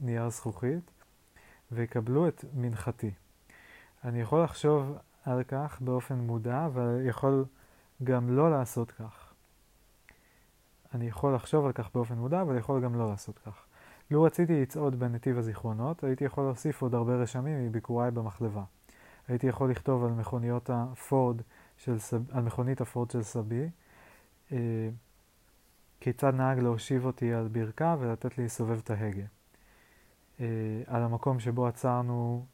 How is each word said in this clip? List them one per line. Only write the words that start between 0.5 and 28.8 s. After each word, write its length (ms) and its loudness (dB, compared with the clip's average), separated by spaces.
ויקבלו 560 2
את 160 -4
מנחתי. 560 -2
אני 160 -2
יכול 220 4
לחשוב 540 2
על 180 0
כך 380 -4
באופן 380 -2
מודע, 480 -2
אבל 380 0
יכול 400 2
גם 260 2
לא 200 6
לעשות 400 0
כך. 420 -16
אני 140 -2
יכול 260 0
לחשוב 320 2
על 60 2
כך 220 -6
באופן 200 0
מודע, 280 0
אבל 160 0
יכול 260 0
גם 100 0
לא 140 0
לעשות 300 -6
כך. 280 -18
לו 100 6
רציתי 400 4
לצעוד 360 0
בנתיב 400 0
הזיכרונות, 640 -4
הייתי 200 0
יכול 200 0
להוסיף 380 -2
עוד 120 2
הרבה 200 2
רשמים 520 0
מביקוריי 440 0
במחלבה. 540 -4
הייתי 180 0
יכול 240 2
לכתוב 340 2
על 60 2
מכוניות 600 -2
הפורד 720 0
של 220 -2
סב-, 320 -2
על 120 0
מכונית 380 0
הפורד 300 -2
של 120 -2
סבי, 460 -2
אה... 40 -2
כיצד 340 2
נהג 240 2
להושיב 480 2
אותי 280 0
על 140 0
ברכיו 520 0
ולתת 380 -4
לי 60 -2
לסובב 400 -2